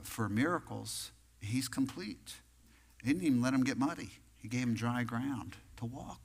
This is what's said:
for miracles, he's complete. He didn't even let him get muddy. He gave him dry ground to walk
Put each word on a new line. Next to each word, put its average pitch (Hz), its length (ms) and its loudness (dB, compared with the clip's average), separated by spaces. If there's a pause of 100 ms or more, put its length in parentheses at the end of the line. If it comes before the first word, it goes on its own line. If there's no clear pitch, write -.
for - 260 -2
miracles, 113 840 0 (280)
he's 123 280 0
complete. - 680 -4 (680)
He 120 100 4
didn't 180 120 2
even 131 160 6
let 127 140 4
him 131 100 6
get 127 140 2
muddy. 143 320 0 (280)
He 113 100 -12
gave 123 140 0
him 120 120 2
dry 120 300 2
ground 117 520 -4 (200)
to - 80 -6
walk - 400 -8